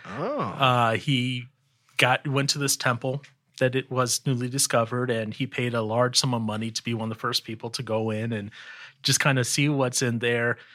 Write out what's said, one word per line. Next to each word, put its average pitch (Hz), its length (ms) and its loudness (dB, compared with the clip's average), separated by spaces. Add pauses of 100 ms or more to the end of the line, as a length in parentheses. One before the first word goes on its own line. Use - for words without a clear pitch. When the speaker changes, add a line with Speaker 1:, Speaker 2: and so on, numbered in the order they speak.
(180)
Speaker 1:
Oh. 247 220 -4
Speaker 2:
Uh, 123 560 4
he 123 500 -2 (500)
got, 127 300 2
went 139 240 2
to - 80 0
this 139 180 0
temple 131 460 -2 (360)
that 127 180 2
it 131 140 -2
was 127 360 0
newly 123 220 0
discovered, 123 640 0
and 110 240 -2
he 131 120 -2
paid 123 280 -2
a 117 80 0
large 120 360 2
sum 127 160 0
of 117 80 -2
money 110 280 -2
to - 120 -8
be 117 120 -2
one 113 160 -4
of 110 60 -8
the - 40 -18
first 120 240 -2
people 113 260 -10
to - 120 -8
go 110 280 0
in 110 220 -2
and 104 180 -6 (520)
just 135 180 2
kinda 131 240 4
see 143 240 2
what's 135 340 0
in 117 180 2
there. 120 360 0 (180)